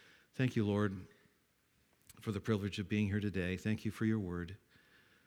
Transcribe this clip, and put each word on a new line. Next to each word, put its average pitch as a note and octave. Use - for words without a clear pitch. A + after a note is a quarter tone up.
Thank B2+
you, G#2+
Lord, G2+
for A#2
the G2
privilege G#2
of F2+
being G#2
here G2
today. F#2
Thank G#2+
you G#2
for -
your A2
word. F2